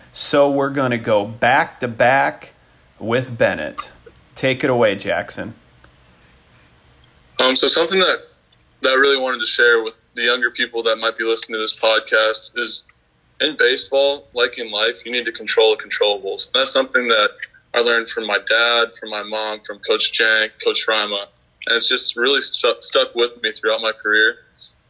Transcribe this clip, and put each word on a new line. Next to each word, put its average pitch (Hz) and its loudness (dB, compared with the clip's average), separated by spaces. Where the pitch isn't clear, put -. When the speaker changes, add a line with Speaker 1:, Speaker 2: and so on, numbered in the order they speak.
Speaker 1:
So 143 2
we're 139 0
gonna 131 -2
go 110 0
back 123 0
to 127 -4
back 131 0
with 120 -4
Bennett. 92 -2
Take 131 -2
it 135 2
away, 113 4
Jackson. 95 -6
Speaker 2:
Um, 131 2
so 139 2
something 175 2
that, 165 0
that 131 2
I 131 2
really 139 4
wanted 127 -4
to 113 -2
share 120 4
with 110 -8
the 120 -6
younger 123 0
people 117 -4
that 110 2
might 110 -4
be 113 -4
listening 113 -2
to 110 -6
this 110 -4
podcast 110 0
is 117 -2
in 147 -2
baseball, 139 0
like 123 -2
in 113 -8
life, 110 -2
you 113 -10
need 123 -4
to 113 -6
control 110 2
the - -14
controllables. 101 -2
And - -20
that's 131 2
something 131 0
that 107 4
I - 2
learned 117 2
from 110 -6
my 101 0
dad, 117 2
from 110 -12
my 104 -8
mom, 107 -6
from 101 -14
Coach - 0
Jank, 110 2
Coach - 0
Rima. 104 -2
And 113 2
it's 113 2
just - 0
really 131 2
stu-, - -2
stuck - 0
with 120 -2
me 110 -2
throughout 110 -2
my 110 -2
career 107 0